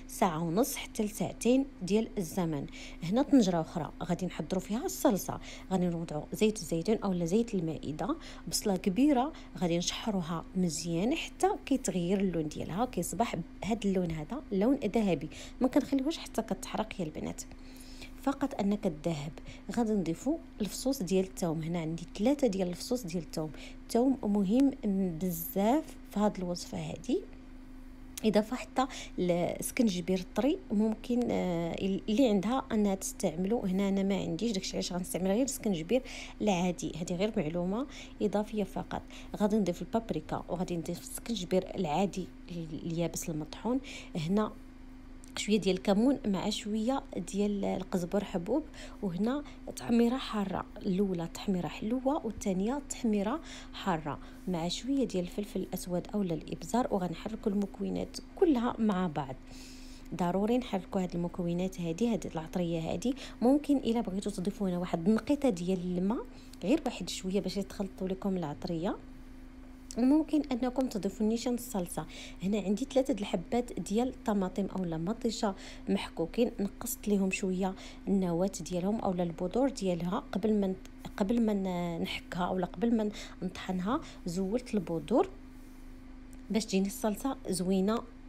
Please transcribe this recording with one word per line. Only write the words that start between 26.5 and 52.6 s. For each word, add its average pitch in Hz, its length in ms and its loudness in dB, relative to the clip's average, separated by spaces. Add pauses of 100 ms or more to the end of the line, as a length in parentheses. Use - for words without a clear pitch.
هذه، 175 420 -2 (1040)
اضافه 214 320 6
حتى - 300 0 (320)
السكنجبير 180 1000 2
الطري 208 400 2 (140)
ممكن، 226 580 2
آه، 175 440 0 (340)
اللي 233 200 6
عندها 208 440 2
انها 208 220 4
تستعملو. 190 640 0
هنا 196 280 2
انا 196 140 2
ما 196 180 2
عنديش، 170 320 -2
داكشي 190 200 -2
علاش 175 200 -2
غنستعمل 180 380 -2
غير 226 140 4
السكنجبير 202 580 0 (380)
العادي، 180 600 2
هذه 175 160 -2
غير 208 200 2
معلومه 180 500 0 (360)
اضافيه 208 420 0
فقط. - 380 -6 (340)
غادي 202 200 4
نضيف 180 260 2
البابريكا، 175 640 -2
وغادي 175 280 -2
نضيف 175 240 -4
السكنجبير 185 640 0 (100)
العادي 170 520 0 (600)
اليابس 170 420 -2
المطحون، 175 520 -2 (360)
هنا 196 360 2 (840)
شويه 208 220 4
ديال 185 180 4
الكمون 208 500 4
مع 196 240 2
شويه 220 520 0 (300)
ديال 202 320 2
القزبر 185 600 0
حبوب، 202 380 0 (400)
وهنا 214 420 0 (320)
تحميره 233 400 6
حاره، 196 500 -2 (100)
الاولى 185 580 2
تحميره 180 320 0
حلوه 254 600 0
والثانيه 208 600 0